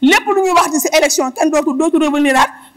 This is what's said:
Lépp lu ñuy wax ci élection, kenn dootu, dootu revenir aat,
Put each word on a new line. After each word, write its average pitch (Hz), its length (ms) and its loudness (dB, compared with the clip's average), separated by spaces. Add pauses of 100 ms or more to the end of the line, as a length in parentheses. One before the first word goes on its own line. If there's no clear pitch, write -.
Lépp 403 260 2
lu 392 160 0
ñuy 370 100 0
wax 320 280 0
ci 330 160 -4
élection, 285 340 0
kenn 311 200 -2
dootu, 294 260 -2
dootu 320 220 0
revenir 294 380 0
aat, 240 140 2 (260)